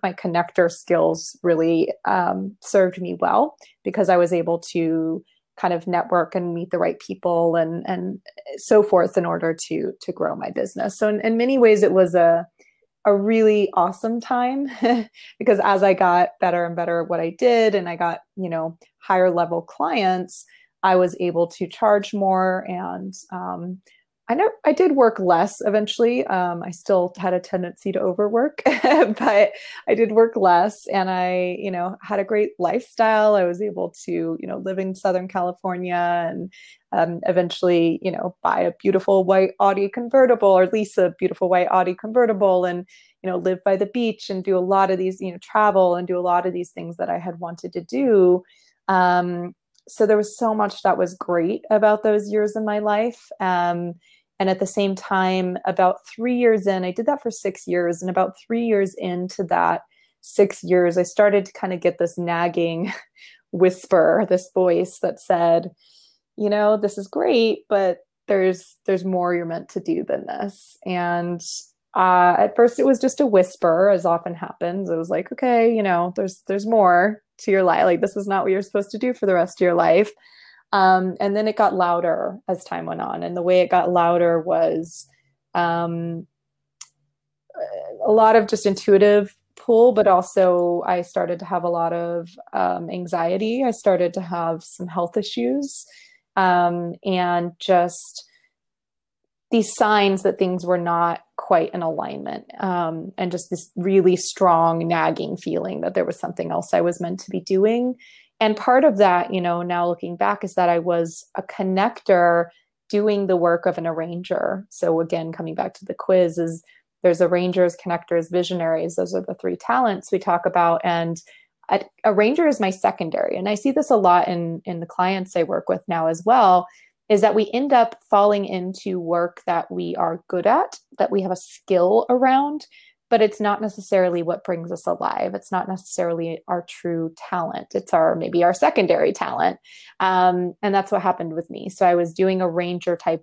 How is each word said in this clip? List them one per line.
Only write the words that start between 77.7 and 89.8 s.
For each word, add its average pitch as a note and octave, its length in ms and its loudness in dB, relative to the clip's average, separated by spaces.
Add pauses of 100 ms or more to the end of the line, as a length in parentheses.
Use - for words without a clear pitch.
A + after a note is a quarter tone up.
Like, F3 160 2
this G3 160 -2
is G3+ 100 -6
not G3 160 -2
what - 80 -2
you're F#3+ 120 0
supposed G3+ 280 -4
to A3 80 -10
do B3+ 160 -2
for G#3+ 120 -4
the F#3+ 80 2
rest F3+ 260 0
of F#3+ 40 2
your F3 100 2
life." E3+ 360 4 (640)
Um, F#3 480 4
and G3+ 160 -2
then G#3+ 100 0
it G#3+ 80 -2
got G#3 200 2
louder F3 640 0 (120)
as F#3 160 -4
time E3+ 220 -8
went E3+ 140 -8
on. - 220 -6
And F3 140 -6
the F3 60 -6
way F3+ 180 4
it F3 100 0
got F3+ 220 2
louder E3+ 480 2
was, E3 640 -2 (480)
um, E3+ 720 -4 (1800)
a - 60 0
lot A3 260 6
of G#3 120 4
just - 180 -2
intuitive G3+ 680 4 (220)
pull, A#3 360 4